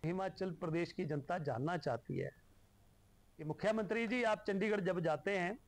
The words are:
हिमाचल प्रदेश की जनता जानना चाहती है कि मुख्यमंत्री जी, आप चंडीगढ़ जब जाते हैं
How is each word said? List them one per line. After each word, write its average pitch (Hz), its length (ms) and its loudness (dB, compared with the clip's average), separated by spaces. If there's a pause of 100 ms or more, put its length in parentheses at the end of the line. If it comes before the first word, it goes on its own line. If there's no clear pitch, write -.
हिमाचल 185 460 -2
प्रदेश 165 400 0
की 180 140 -2
जनता 151 320 -2
जानना 147 400 0
चाहती 117 400 -2
है - 140 -4 (1040)
कि 160 60 -12
मुख्यमंत्री 214 640 0
जी, 240 160 0
आप 214 240 2
चंडीगढ़ 208 340 2
जब 180 180 2
जाते 165 380 0
हैं 180 300 0